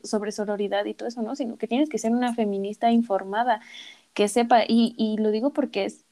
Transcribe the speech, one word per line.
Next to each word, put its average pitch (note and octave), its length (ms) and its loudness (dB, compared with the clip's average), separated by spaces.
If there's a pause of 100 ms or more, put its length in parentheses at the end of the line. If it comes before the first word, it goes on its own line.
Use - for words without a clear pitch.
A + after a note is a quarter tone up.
sobre G#3+ 260 -2
sororidad G3+ 540 -2
y G#3+ 80 -4
todo G#3+ 160 -8
eso, A#3+ 140 -6
¿no? A#3 140 -4
Sino A#3 200 -6
que A3 100 -6
tienes C#4 220 2
que A#3+ 80 -6
ser A3+ 160 0
una B3 220 0
feminista G#3 560 0
informada, A3 720 0 (500)
que G#3 160 2
sepa", A#3 400 4
y, A#3 300 4
y G#3+ 180 0
lo G#3+ 140 2
digo A3+ 240 0
porque G#3 320 -2
es, - 260 -10